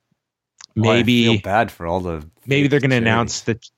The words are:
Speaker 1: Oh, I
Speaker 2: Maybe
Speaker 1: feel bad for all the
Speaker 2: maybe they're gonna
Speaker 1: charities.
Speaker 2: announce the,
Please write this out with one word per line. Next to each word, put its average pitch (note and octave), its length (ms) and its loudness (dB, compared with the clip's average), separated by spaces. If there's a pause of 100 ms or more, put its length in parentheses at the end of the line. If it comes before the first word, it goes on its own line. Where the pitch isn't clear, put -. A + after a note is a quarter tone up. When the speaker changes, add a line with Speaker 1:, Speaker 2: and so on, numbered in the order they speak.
(800)
Speaker 1:
Oh, A2 100 2
I A2+ 60 4
Speaker 2:
Maybe A#2+ 300 2
Speaker 1:
feel A2+ 160 2
bad G2+ 320 -2
for E2+ 140 -10
all F2+ 140 -2
the E2 240 -8 (220)
Speaker 2:
maybe C#3 220 0
they're C#3+ 120 2
gonna C3 140 0
Speaker 1:
charities. A#2 140 0
Speaker 2:
announce A2+ 340 -2
the, A2 160 -4 (200)